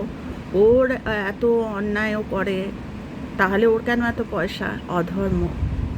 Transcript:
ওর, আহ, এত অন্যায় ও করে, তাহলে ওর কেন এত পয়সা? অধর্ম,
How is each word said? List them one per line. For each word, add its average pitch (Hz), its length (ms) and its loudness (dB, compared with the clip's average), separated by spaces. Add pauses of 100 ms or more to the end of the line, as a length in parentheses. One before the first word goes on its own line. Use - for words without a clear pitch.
(540)
ওর, 247 380 6
আহ, 240 160 -4
এত 202 360 -2
অন্যায় 214 720 0
ও 214 140 -2
করে, 190 340 0 (720)
তাহলে 196 280 4
ওর 220 200 4
কেন 240 160 2
এত 233 280 0
পয়সা? 196 380 -4 (200)
অধর্ম, 175 600 0 (500)